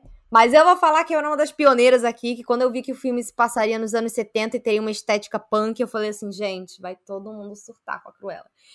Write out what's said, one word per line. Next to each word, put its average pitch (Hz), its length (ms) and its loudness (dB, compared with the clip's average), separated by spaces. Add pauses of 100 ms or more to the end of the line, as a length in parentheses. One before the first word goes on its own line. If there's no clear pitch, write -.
(320)
Mas 233 220 6
eu 302 100 10
vou 359 140 6
falar 320 260 2
que 330 100 -4
eu 311 60 2
era 294 80 -2
uma 302 80 -2
das 302 160 0
pioneiras 254 520 4
aqui, 240 320 -4
que 233 80 -14
quando 240 180 -2
eu 247 100 0
vi 247 100 -6
que 262 100 -8
o 254 40 -10
filme 247 280 -4
se - 100 -16
passaria 226 460 0
nos 220 140 -6
anos 226 200 -4
setenta 220 420 -4
e 226 40 -6
teria 214 200 -2
uma 220 120 -4
estética 208 480 -4
punk, 220 420 -4
eu 233 60 -4
falei 214 240 -6
assim, 208 200 -12
"Gente, 185 480 -10
vai 185 160 -14
todo 196 380 -14
mundo 208 220 -16
surtar - 480 -14
com - 60 -20
a - 40 -20
Cruella." - 320 -14 (300)